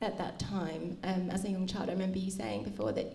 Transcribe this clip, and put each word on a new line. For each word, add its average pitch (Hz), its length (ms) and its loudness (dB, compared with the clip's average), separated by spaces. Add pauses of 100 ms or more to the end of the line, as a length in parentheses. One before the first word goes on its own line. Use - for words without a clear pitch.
at 190 160 -2
that - 200 -2
time, 170 680 -2
um, 180 260 2
as 185 140 0
a 208 60 0
young 185 160 2
child? 196 220 0
I 180 40 2
remember 190 260 2
you 190 120 0
saying 107 340 -2
before 208 280 0
that - 220 0